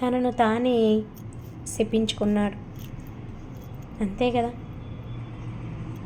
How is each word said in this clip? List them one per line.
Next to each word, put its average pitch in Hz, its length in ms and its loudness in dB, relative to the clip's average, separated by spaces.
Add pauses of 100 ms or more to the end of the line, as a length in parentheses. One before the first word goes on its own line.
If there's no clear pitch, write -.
తనను 247 280 4
తానే 226 720 6 (640)
శపించుకున్నాడు. 208 880 2 (1500)
అంతే 214 280 2
కదా. 240 200 2 (1600)